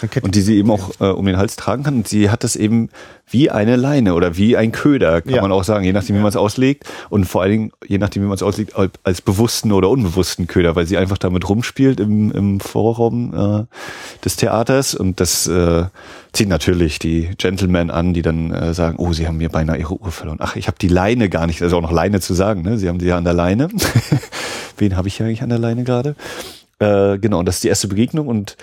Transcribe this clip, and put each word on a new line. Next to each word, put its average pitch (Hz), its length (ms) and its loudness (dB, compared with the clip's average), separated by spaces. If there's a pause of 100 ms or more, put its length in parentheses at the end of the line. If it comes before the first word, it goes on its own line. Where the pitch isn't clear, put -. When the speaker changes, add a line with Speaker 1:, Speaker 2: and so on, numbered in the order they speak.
Speaker 1:
eine 113 80 -4
Kette. - 160 -4
Speaker 2:
Und 95 100 0
die 101 60 4
sie 104 160 4
eben 104 140 4
Speaker 1:
Ja. 107 40 4
Speaker 2:
auch, 92 260 -6
äh, 101 120 0
um 95 140 -2
den 92 100 2
Hals 101 200 0
tragen 120 260 -2
kann. 139 140 -2
Und 107 120 -2
sie 104 220 2
hat 110 120 0
das 120 140 -2
eben 113 320 2 (420)
wie 135 200 2
eine 110 260 2
Leine 123 380 2
oder 87 220 2
wie 104 200 4
ein 113 160 2
Köder, 92 500 2
kann 131 120 -6
Speaker 1:
Ja. 120 80 2
Speaker 2:
man 98 100 2
auch 95 120 2
sagen, 104 200 0
je 92 80 2
nachdem, 101 240 0
wie - 20 2
Speaker 1:
Ja. 107 60 2
Speaker 2:
man's 104 120 0
auslegt 127 480 0 (260)
und 98 140 2
vor 90 180 -2
allen 98 100 2
Dingen, 110 200 -2 (140)
je 98 120 0
nachdem, 101 240 -2
wie 98 40 0
man's 101 160 -2
auslegt, 104 340 -2
ob 95 140 0 (140)
als 92 180 0
bewussten 107 500 0
oder 95 160 4
unbewussten 95 580 0
Köder, 85 300 2
weil 85 100 0
sie 90 120 -2
einfach 95 200 0
damit 90 300 -2
rumspielt 123 520 0
im, 107 320 0
im 98 280 0
Vorraum, 117 720 0
äh, 104 300 0 (600)
des - 120 -4
Theaters 120 580 0
und 95 260 -2
das, - 260 0
äh, 85 380 2 (480)
ziehen 104 160 0
natürlich 87 500 0
die 82 400 -2
Gentlemen 90 520 0
an, 87 240 0
die 85 80 -2
dann, 82 300 -2
äh, 85 220 -2
sagen, 82 240 -2
"Oh, 87 140 -2
sie 80 140 -2
haben 80 120 -4
mir 82 100 -2
beinahe 80 300 -2
ihre 82 220 -6
Uhr 92 120 -10
verloren. 80 280 -10
Ach, - 160 -6
ich - 120 -8
hab 104 100 -4
die 92 100 0
Leine 98 400 2
gar 85 180 -2
nicht", 85 160 -4
also 87 160 2
auch 82 40 -2
noch 80 100 -4
Leine 92 280 2
zu - 140 -4
sagen, 95 280 0
ne? 110 160 -2
"Sie 95 100 -2
haben 87 120 -4
sie 90 60 -2
ja 87 100 2
an 87 80 -2
der 85 100 2
Leine." 95 340 2 (540)
<laughs> - 560 -12
Wen 98 180 2
hab 92 100 -2
ich 101 100 -6
hier 110 100 -4
eigentlich 110 160 -4
an 123 80 -6
der 120 80 0
Leine 117 260 -2
gerade? 127 300 0 (640)
Äh, 101 400 4
genau, 104 220 0
und 90 60 0
das 90 100 0
ist - 80 -4
die 107 40 2
erste 104 200 0
Begegnung 127 400 -2
und 107 340 -4